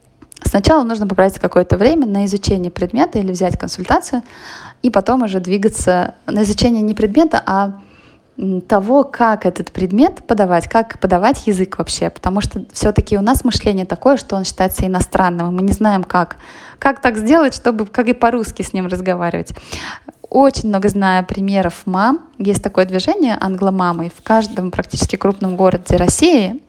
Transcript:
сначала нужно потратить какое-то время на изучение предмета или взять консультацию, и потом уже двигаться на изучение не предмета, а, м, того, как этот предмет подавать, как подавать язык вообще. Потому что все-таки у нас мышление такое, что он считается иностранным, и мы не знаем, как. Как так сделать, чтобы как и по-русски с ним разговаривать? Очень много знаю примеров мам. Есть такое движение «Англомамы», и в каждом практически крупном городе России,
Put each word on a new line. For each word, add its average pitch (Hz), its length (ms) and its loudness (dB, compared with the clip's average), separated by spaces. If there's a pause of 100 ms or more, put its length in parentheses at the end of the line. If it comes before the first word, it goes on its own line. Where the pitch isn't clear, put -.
(460)
сначала 262 380 2
нужно 220 240 -2
потратить 190 320 2
какое-то 180 380 0
время 269 280 2
на 202 200 0
изучение 190 440 -2
предмета 226 480 -2
или 190 140 -2
взять 180 260 -2
консультацию, 240 640 -2 (600)
и 247 80 2
потом 226 320 2
уже 190 180 -2
двигаться 185 720 0 (120)
на 208 160 0
изучение 214 400 2
не 214 120 0
предмета, 220 520 2
а, 196 260 0 (640)
м, 190 240 -2
того, 214 440 2
как 226 420 0
этот 180 260 -4
предмет 208 540 0
подавать, 180 420 2
как 226 320 0
подавать 185 460 2
язык 190 320 -2
вообще. 170 320 -4
Потому 190 320 -4
что - 300 -6
все-таки 208 440 0
у 196 60 0
нас 240 220 2
мышление 202 420 0
такое, 254 320 2
что - 180 -6
он 190 80 -2
считается 190 420 -2
иностранным, 180 640 0
и - 60 -2
мы 180 80 0
не 196 100 2
знаем, 202 320 2
как. 175 320 -2 (420)
Как 269 220 -2
так 226 160 0
сделать, 254 380 4
чтобы 220 320 -2
как 226 220 -2
и 247 40 2
по-русски 233 500 -2
с - 120 -8
ним 185 140 -4
разговаривать? 175 640 -4 (760)
Очень 262 420 2
много 196 180 0
знаю 190 360 2
примеров 196 600 -2
мам. 208 320 2 (200)
Есть 202 240 0
такое 190 240 0
движение 226 540 0
«Англомамы», 185 640 -2
и 175 40 -10
в - 140 -20
каждом 208 480 0
практически - 440 -4
крупном 196 400 -2
городе 185 400 2
России, 208 720 2